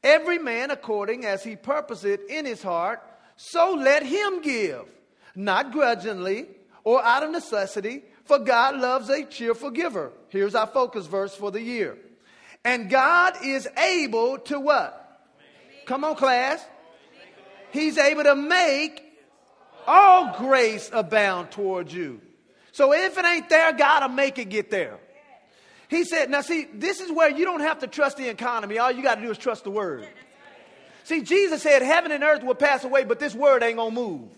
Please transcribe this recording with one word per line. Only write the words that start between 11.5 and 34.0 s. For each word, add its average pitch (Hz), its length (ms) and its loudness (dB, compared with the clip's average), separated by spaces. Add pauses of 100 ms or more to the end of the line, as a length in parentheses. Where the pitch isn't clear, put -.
the 214 100 -8
year. 226 360 -6 (640)
"And 240 260 -2
God 330 540 4
is 269 240 -4 (100)
able 269 640 0
to" 285 220 -6
what? - 680 -2 (600)
Come 269 180 -4
on, 311 100 -2
class. 269 500 0 (1080)
He's 302 260 -2
able 302 260 4
to 285 100 6
make 302 720 0 (840)
all 359 500 8
grace 240 560 0
abound 196 560 0
towards 185 420 -6
you. 147 300 -10 (500)
So 277 220 4
if 359 240 0
it 359 80 0
ain't 339 240 0
there, 320 240 6
God'll 277 360 4
make 269 280 -2
it 240 80 -8
get 202 240 -6
there. 143 300 -6 (880)
He 339 160 -2
said, 320 260 -2
now 285 120 0
see, 311 300 -6
this 349 300 -6
is 359 100 -10
where 311 180 4
you 294 140 -2
don't 359 180 -4
have 311 180 -2
to - 80 -8
trust 277 280 -2
the 262 140 -8
economy. 220 480 -6
All 247 140 2
you 254 100 -6
gotta 233 200 0
do 233 100 -8
is - 80 -8
trust 226 240 -6
the 202 80 -10
word. 165 360 -6 (960)
See, 320 180 -4
Jesus 320 420 0
said, 277 180 6
"Heaven 320 300 2
and 285 120 -4
earth 302 200 2
will 254 120 0
pass 277 280 0
away, 262 220 2
but 220 140 -2
this 285 140 -4
word 262 300 4
ain't 233 140 -2
gonna 226 120 -4
move." 190 480 -8